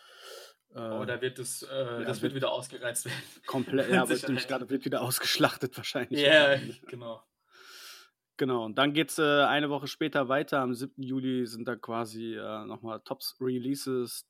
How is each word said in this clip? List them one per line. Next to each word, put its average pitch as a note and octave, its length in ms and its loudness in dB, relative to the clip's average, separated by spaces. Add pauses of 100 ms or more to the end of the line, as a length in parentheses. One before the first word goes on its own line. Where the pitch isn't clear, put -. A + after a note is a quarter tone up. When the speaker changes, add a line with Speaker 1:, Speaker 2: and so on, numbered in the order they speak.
(720)
Speaker 1:
Oh, A2 300 -6
Speaker 2:
Äh, - 20 -4
Speaker 1:
da A#2+ 160 -4
wird B2+ 180 -2
es, - 240 -8
äh, C3+ 100 -12
Speaker 2:
ja, B2 300 -2
Speaker 1:
das A#2+ 180 -4
wird D3 120 0
Speaker 2:
wird - 20 -8
Speaker 1:
wieder C3 160 0
ausgereizt B2 540 -4
werden. B2+ 120 -6 (140)
<laughs> - 140 -20
Speaker 2:
komplett, C3+ 420 0
Speaker 1:
Mit A#2 80 4
Speaker 2:
ja, C3+ 60 6
wollte B2 140 2
ich B2 80 -2
nämlich C3+ 200 0
Speaker 1:
Sicherheit. C3 180 -2
Speaker 2:
gerade, B2 100 -8
wird C3+ 140 0
wieder C3 160 0
<laughs> B2 60 0
ausgeschlachtet - 680 2
wahrscheinlich B2+ 440 -4
Speaker 1:
Ja, C#3+ 320 8
Speaker 2:
irgendwann, C3+ 140 2 (140)
ne? - 60 -20
Speaker 1:
genau. A#2 360 -12 (1120)
Speaker 2:
Genau, B2+ 280 0
und A2 120 -4
dann C#3+ 140 6
geht's, D#3 260 0
äh, D3 260 6
eine C#3+ 260 4
Woche C#3+ 180 -4
später D3 400 0
weiter. C#3+ 320 2
Am B2+ 140 0
siebten C3 300 -8
Juli B2+ 440 -2
sind A2+ 220 -10
dann A2+ 100 -4
quasi, A2+ 560 -6
äh, G#2+ 300 -8
noch G#2+ 160 -12
mal A2 180 -8
Tops - 400 -8
Releases, B2+ 920 -4